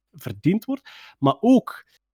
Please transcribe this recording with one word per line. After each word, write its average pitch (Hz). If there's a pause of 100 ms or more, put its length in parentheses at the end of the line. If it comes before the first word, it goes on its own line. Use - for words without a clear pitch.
(120)
verdiend 156
wordt. 269 (300)
Maar 139
ook - (300)